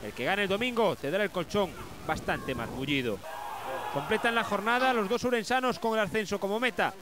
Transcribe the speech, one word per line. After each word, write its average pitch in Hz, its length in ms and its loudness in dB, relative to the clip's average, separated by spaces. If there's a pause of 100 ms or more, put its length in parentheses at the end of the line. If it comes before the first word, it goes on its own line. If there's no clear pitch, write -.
El 104 80 -6
que 120 140 -4
gane 196 180 2
el 196 60 0
domingo 220 460 2
tendrá 170 280 0
el 196 60 0
colchón 185 400 0 (380)
bastante 156 480 -2
más 117 140 -4
mullido. 127 500 0 (760)
Completan 214 400 0
la 226 100 2
jornada 226 480 2
los 220 160 2
dos 233 160 0
urensanos 247 540 2
con 226 160 2
el 220 100 4
ascenso 202 360 0
como 196 200 0
meta. 214 420 2